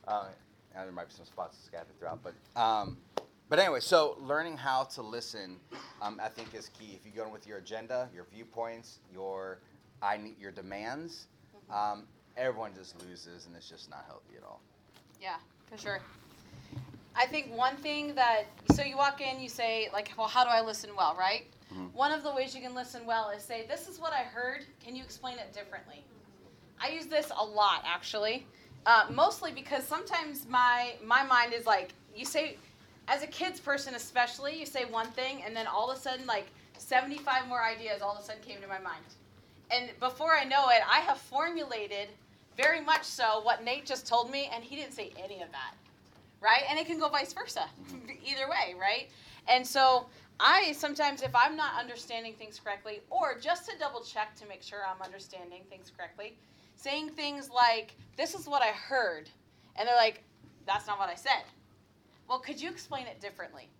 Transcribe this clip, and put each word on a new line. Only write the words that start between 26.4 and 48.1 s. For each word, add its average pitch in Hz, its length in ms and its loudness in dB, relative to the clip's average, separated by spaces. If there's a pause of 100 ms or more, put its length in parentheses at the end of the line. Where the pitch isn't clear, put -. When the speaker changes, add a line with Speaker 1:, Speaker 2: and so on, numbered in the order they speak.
Speaker 2:
I 269 80 -2
use 320 180 -6
this 302 320 0
a 214 60 2
lot, 208 420 4
actually, 214 600 -2 (380)
uh, 220 260 10
mostly 320 420 2
because 262 340 -4
sometimes 302 640 -4
my, 247 540 4
my 247 200 4
mind 240 320 4
is 233 120 -4
like, 190 260 4 (240)
you 220 80 -10
say, 302 320 -2 (500)
as 277 160 2
a 302 60 -6
kids 370 320 -6
person 277 340 -4
especially, 247 640 -2
you 294 80 -10
say 262 200 -4
one 226 260 -2
thing, 262 340 -4
and 220 100 -8
then 220 120 -4
all 214 220 0
of 262 60 -4
a 262 40 -12
sudden, 262 260 -6
like, 220 220 -2 (300)
seventy-five 262 680 0
more 247 180 0
ideas 220 380 -2
all 202 140 0
of - 40 -12
a - 40 -16
sudden 214 180 -12
came 202 180 -16
to 196 60 -16
my 190 140 -8
mind. 170 240 -10 (640)
And 247 200 0 (100)
before 285 360 4
I 269 80 4
know 269 240 6
it, 233 120 10 (100)
I 262 100 8
have 320 180 2
formulated 247 880 -4 (480)
very 311 260 4
much 311 220 4
so 220 400 2
what 226 200 4
Nate 269 220 -4
just 262 200 -6
told 240 240 2
me, 277 220 -4
and 233 100 -8
he 262 140 -14
didn't 269 160 -8
say 208 260 -10
any 190 240 -12
of 165 100 -12
that, 131 200 -10 (680)
right? 233 280 6
And 302 100 0
it 320 80 -2
can 330 120 -4
go 302 100 2
vice 285 240 0
versa, 302 320 -6 (220)
Speaker 1:
Mm-hmm. 254 300 -16